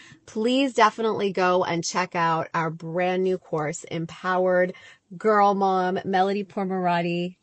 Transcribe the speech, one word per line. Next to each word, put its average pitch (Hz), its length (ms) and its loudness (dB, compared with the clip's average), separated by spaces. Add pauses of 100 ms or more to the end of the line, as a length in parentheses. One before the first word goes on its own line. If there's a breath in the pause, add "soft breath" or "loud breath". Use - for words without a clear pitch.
(260 loud breath)
Please 254 480 0
definitely 214 580 2
go 180 320 2
and 170 200 -2
check 185 320 -4
out 165 380 0
our 165 160 -2
brand 175 540 -2
new 185 140 0
course, 156 480 -6
Empowered 180 880 0 (420 loud breath)
Girl 202 380 4
Mom, 190 500 0
Melody 196 400 0
Pourmoradi 180 1000 -2